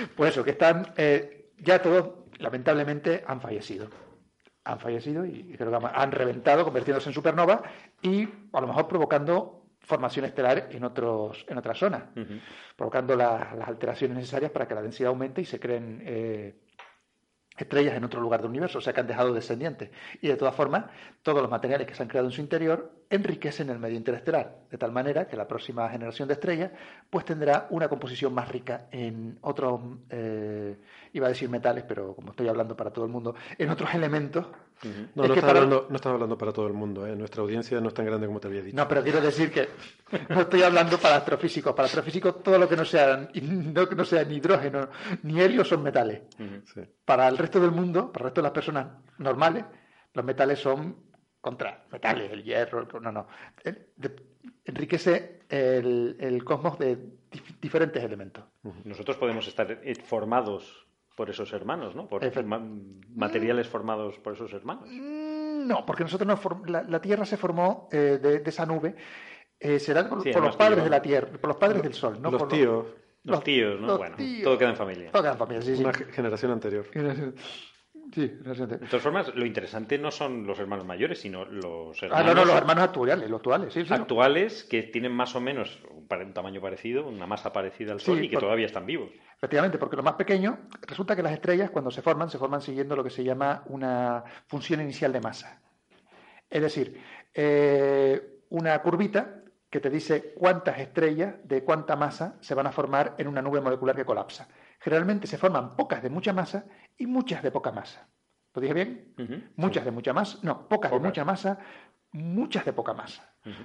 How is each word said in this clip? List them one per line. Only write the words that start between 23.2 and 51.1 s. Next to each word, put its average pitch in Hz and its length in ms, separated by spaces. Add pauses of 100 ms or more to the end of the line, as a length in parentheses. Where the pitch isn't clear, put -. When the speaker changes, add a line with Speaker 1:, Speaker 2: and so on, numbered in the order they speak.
Speaker 1:
el 117 100
medio 117 180
interestelar, 120 600 (100)
de 127 80
tal 117 140
manera 143 360
que - 80
la 107 120
próxima 113 420
generación 117 380
de 143 80
estrellas, 180 360 (380)
pues, - 160
tendrá 151 460
una 160 180
composición 127 440
más 123 160
rica 123 420
en 113 500
otros, 131 400 (280)
eh, 107 680 (360)
iba 135 120
a 127 40
decir 123 200
metales, 120 380
pero 101 280
como - 160
estoy 120 160
hablando 113 300
para 107 140
todo 117 140
el 117 60
mundo, 117 240 (220)
en 156 120
otros 160 240
elementos 151 520 (380)
Speaker 3:
Ujú. 104 320
Speaker 2:
No, 139 80
Speaker 1:
Es 131 60
Speaker 2:
no 131 40
Speaker 1:
que 135 60
Speaker 2:
estás - 40
Speaker 1:
para 139 160
Speaker 2:
hablando, 135 300
no 135 60
estás 135 180
hablando 117 240
para 107 160
todo 107 140
el 101 60
mundo, 104 340
¿eh? 107 80
Nuestra 107 260
audiencia 113 400
no 113 60
es 110 60
tan 113 120
grande 107 220
como 104 120
te 101 80
había 98 140
dicho. 101 160
Speaker 1:
No, 143 100
pero 139 160
quiero 151 180
decir 147 300
que 139 180 (400)
<laughs> 175 200
no 180 120
estoy 180 220
hablando 175 340
para 151 200
astrofísicos. 143 560
Para 135 140
astrofísicos, 175 560
todo 190 160
lo 175 100
que 165 60
no 160 100
sea, 139 440 (120)
no, 160 440
no 185 200
sea 160 180
ni 147 120
hidrógeno 139 540 (340)
ni 156 180
helio 220 240
son 160 180
metales. 117 380 (180)
Speaker 3:
Ujú. 101 220 (120)
Speaker 2:
Sí. 101 80 (240)
Speaker 1:
Para 127 220
el 131 100
resto 165 220
del 175 120
mundo, 180 400
para - 120
el - 20
resto 131 160
de - 20
las 143 80
personas 147 360 (300)
normales, 156 480 (480)
los 123 120
metales 135 340
son 147 360 (460)